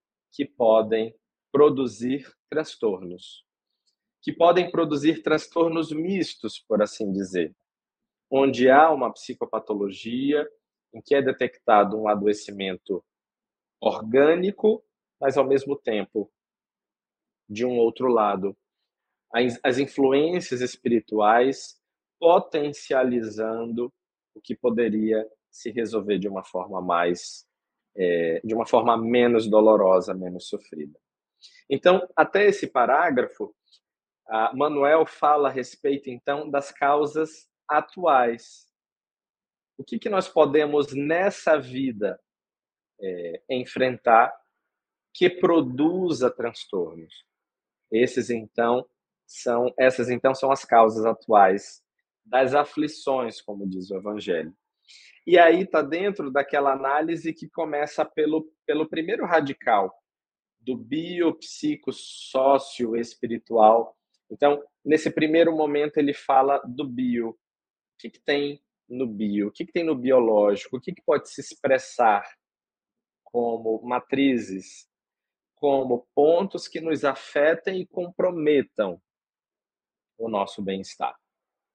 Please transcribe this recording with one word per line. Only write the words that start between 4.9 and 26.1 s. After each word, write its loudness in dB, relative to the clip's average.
transtornos -2
mistos, -6
por -2
assim -4
dizer, -4
onde 4
há 8
uma -2
psicopatologia, -6
em -18
que -4
é 4
detectado 0
um -4
adoecimento -4
orgânico, 0
mas, -2
ao 4
mesmo 0
tempo, -6
de -4
um -2
outro 2
lado. 0
As, 0
as 0
influências 0
espirituais 0
potencializando -2
o -20
que -10
poderia 0
se -14
resolver -4